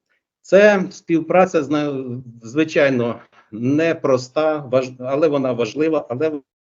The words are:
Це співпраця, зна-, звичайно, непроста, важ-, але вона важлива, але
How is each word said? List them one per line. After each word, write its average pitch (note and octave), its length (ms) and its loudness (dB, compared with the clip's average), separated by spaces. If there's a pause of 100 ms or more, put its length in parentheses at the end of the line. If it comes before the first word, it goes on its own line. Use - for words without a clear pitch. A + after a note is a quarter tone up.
(420)
Це G3+ 500 4
співпраця, E3+ 720 0
зна-, C3+ 580 -4 (220)
звичайно, C3+ 760 0 (320)
непроста, D3 1200 -2
важ-, C3 280 0
але C#3 280 0
вона C#3 240 0
важлива, C#3+ 580 -2
але D3 320 -4 (220)